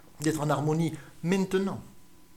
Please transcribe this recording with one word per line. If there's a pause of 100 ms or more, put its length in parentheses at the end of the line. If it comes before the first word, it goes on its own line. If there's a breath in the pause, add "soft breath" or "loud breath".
(200)
d'être
en
harmonie (300 loud breath)
maintenant, (540)